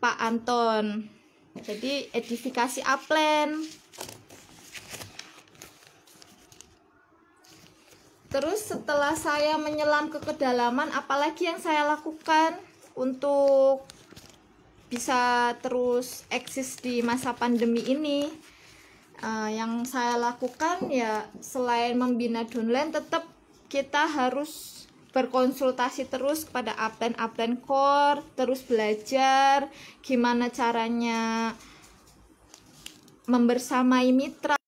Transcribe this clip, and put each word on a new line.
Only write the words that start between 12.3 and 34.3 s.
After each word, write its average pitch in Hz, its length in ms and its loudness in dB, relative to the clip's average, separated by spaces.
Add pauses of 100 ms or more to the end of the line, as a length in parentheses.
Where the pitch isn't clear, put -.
untuk 269 880 4 (1080)
bisa 247 600 2 (120)
terus 247 640 -2
eksis 254 520 -6
di 247 200 -2
masa 240 320 -2
pandemi 233 520 0
ini? 285 440 0 (920)
Eh, 220 340 -4
yang 226 300 -4
saya 240 320 -2
lakukan 262 680 -2
ya, 226 400 -2 (120)
selain 240 560 0
membina 240 520 0
downline, 247 420 0
tetap 320 380 -4 (440)
kita 277 320 0
harus 285 800 -4 (320)
berkonsultasi 254 920 0
terus 277 400 -2
kepada 226 280 -4
upline-upline 226 840 -2
core, 285 640 4 (120)
terus 262 280 0
belajar 269 1040 4 (320)
gimana 240 480 2
caranya 226 1040 0 (1800)
membersamai 254 840 4
mitra 277 440 0 (120)